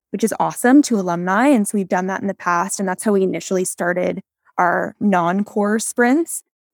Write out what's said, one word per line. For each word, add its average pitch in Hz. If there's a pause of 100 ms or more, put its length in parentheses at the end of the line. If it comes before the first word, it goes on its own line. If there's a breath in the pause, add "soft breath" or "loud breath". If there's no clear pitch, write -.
(120)
which 208
is 208
awesome, 240
to 233
alumni. 185
And 226
so 214
we've 190
done 185
that 190
in 196
the 190
past. 180
And 196
that's 208
how 214
we 196
initially 185
started 180 (360 soft breath)
our 180
non-core 202
sprints, 254 (300)